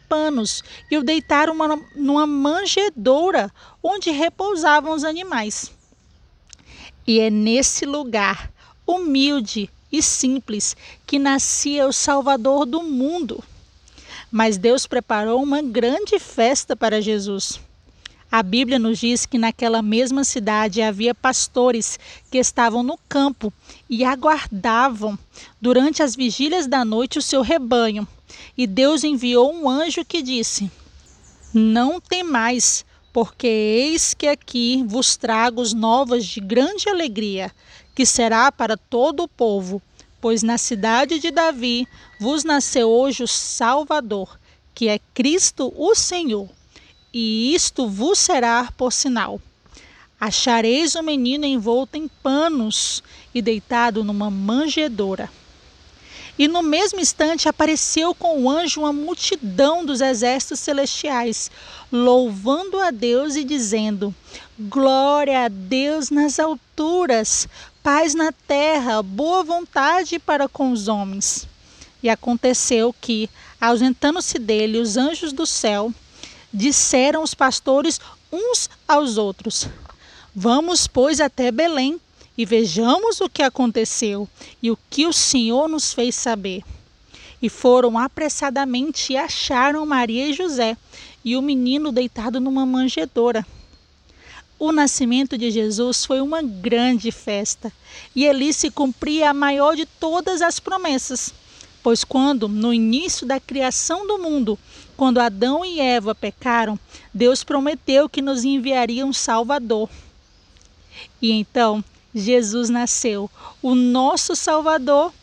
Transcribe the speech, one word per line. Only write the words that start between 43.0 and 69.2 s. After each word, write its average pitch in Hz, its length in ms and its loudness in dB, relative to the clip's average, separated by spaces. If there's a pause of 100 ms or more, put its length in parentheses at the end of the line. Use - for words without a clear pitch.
o 226 40 -2
Salvador, 247 1120 -2 (360)
que 226 120 -2
é 208 120 0 (160)
Cristo 285 600 0
o 381 200 2
Senhor. 233 520 -2 (640)
E 226 440 -2
isto 262 340 -2
vos 233 300 0
será 240 580 0
por 254 160 -2
sinal. 214 480 -4 (760)
Achareis 233 760 0
o 330 80 -6
menino 285 420 -2
envolto 254 540 -2
em 311 100 -8
panos 277 920 -2 (320)
e 240 80 -2
deitado 226 600 0
numa 202 260 -4
manjedoura." 208 1000 -2 (1080)
E 285 100 4
no 339 140 0
mesmo 349 400 0
instante 311 480 0
apareceu 311 680 0
com 320 280 0
o 254 60 4
anjo 311 300 0
uma 294 140 0
multidão 302 920 -2
dos 262 140 -2
exércitos 254 640 0
celestiais, 277 920 -2 (400)
louvando 247 880 2
a 370 120 2
Deus 247 440 0
e 302 80 -2
dizendo: 214 720 -2 (420)
"Glória 269 840 2
a 233 60 0
Deus 262 600 -4
nas 294 300 0
alturas, 311 1080 0 (380)
paz 302 320 2
na 320 160 0
terra, 285 720 0
boa 294 420 0